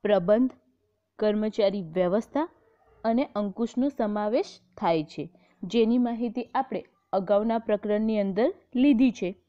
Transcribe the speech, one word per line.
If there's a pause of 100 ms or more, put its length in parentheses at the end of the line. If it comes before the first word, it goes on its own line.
પ્રબંધ, (640)
કર્મચારી
વ્યવસ્થા (560)
અને
અંકુશનો
સમાવેશ (220)
થાય
છે, (320)
જેની
માહિતી
આપણે (260)
અગાઉના
પ્રકરણની
અંદર (240)
લીધી
છે. (120)